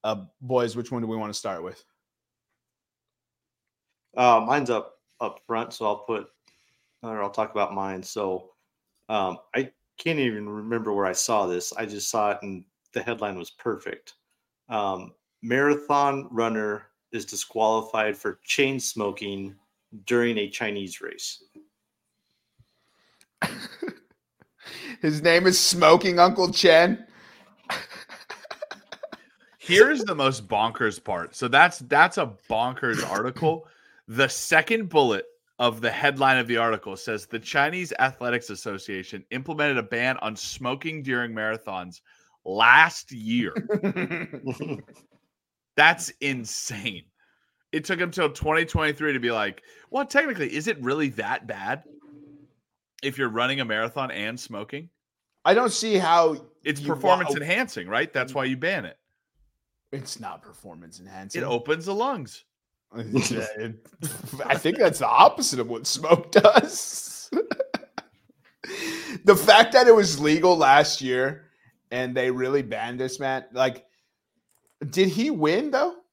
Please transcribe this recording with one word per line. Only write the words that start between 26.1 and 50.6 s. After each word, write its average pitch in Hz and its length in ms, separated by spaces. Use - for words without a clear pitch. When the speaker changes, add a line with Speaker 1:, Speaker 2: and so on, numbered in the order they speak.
Speaker 1:
Uncle 190 320
Chen. 175 540
<laughs> - 60
Speaker 3:
Here's 240 460
the 196 120
most 135 320
bonkers 110 560
part. 87 320
So 127 120
that's, 151 320
that's 147 380
a 131 160
bonkers 120 600
article. 131 580
The 127 200
second 175 600
bullet 127 360
of 113 240
the 117 100
headline 135 460
of 120 100
the 120 100
article 110 400
says, 107 280
"The 113 140
Chinese 156 580
Athletics 123 520
Association 98 840
implemented 147 460
a 113 60
ban 120 340
on 110 180
smoking 139 640
during 123 320
marathons 107 680
last 120 680
year." 117 420
Speaker 1:
<laughs> 156 1000
Speaker 3:
That's 165 340
insane. 113 840
It 151 140
took 180 140
him 175 120
till 165 180
twenty 160 360
twenty-three 151 480
to 131 60
be 120 120
like, 104 320
"Well, 269 160
technically, 262 480
is 151 140